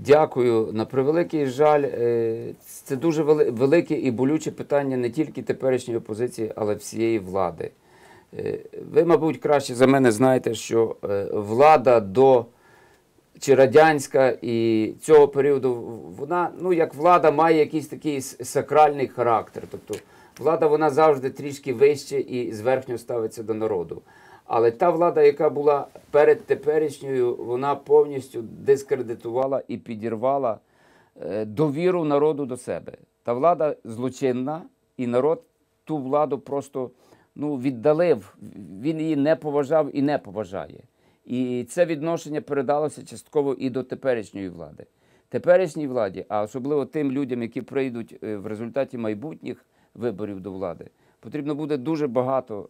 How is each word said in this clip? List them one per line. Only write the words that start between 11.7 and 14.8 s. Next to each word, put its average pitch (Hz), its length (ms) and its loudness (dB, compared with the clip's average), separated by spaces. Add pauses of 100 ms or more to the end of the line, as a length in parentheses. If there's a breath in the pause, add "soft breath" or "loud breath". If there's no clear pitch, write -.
до, 117 460 4 (920 soft breath)
чи 135 160 4
радянська, 135 840 6
і 113 460 2 (140)